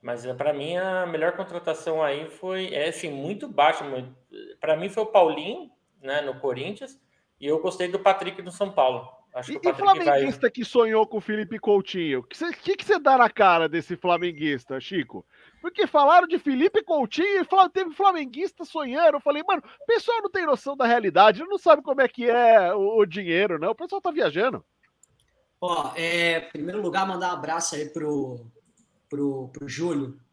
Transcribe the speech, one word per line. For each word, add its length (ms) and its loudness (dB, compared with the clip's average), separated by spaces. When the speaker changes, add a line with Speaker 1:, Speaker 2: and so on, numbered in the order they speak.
Speaker 1:
Mas, 240 -10
é, 80 -6
pra 180 -2
mim, 260 -4
a 280 -2
melhor 280 -2
contratação 680 -6
aí 280 -2
foi, 440 -8
é, 160 -2
assim, 220 -10
muito 360 -8
baixa. 360 2
Muito, 320 -10
pra 160 0
mim 140 -6
foi 140 -4
o 40 -4
Paulinho, 640 2
né, 200 -4
no 180 -8
Corinthians, 600 -6
e 60 -12
eu 140 0
gostei 280 -4
do 120 -4
Patrick 420 0
no 100 -14
São 200 -6
Paulo. 360 0
Acho 180 -10
Speaker 2:
E, 80 -8
Speaker 1:
que 80 -2
o 20 2
Speaker 2:
e 40 -2
Speaker 1:
Patrick 120 -2
vai 200 4
Speaker 2:
flamenguista 440 2
que 160 -8
sonhou 400 2
com 120 -8
o 40 -4
Felipe 380 -6
Coutinho? 600 0
O 40 -10
que 120 -20
cê, 160 -6
que 240 -4
que 100 -14
cê 120 2
dá 200 4
na 120 6
cara 400 4
desse 260 -6
flamenguista, 840 -2
Chico? 440 -8
Porque 240 -2
falaram 400 6
de 140 -2
Felipe 440 0
Coutinho 580 0
e 40 -2
fala-, 240 6
teve 220 -4
flamenguista 720 -2
sonhando. 520 2
Eu 20 -2
falei, 260 -2
"Mano, 160 0
o 40 -18
pessoal 360 0
não 100 -6
tem 140 -2
noção 300 -2
da 120 0
realidade, 560 4
não 160 -8
sabe 240 4
como 180 0
é 60 4
que 200 -4
é 460 6
o, 260 0
o 60 6
dinheiro, 540 -2
né? 80 -2
O 80 -2
pessoal 260 -8
tá 80 -2
viajando." 560 -2
Speaker 3:
Ó, 340 -4
é, 440 0
em 100 -14
primeiro 320 -8
lugar, 240 -2
mandar 240 -4
um 80 -6
abraço 380 -6
aí 120 -8
pro, 600 -6
pro, 420 -6
pro 180 -14
Júlio. 500 -6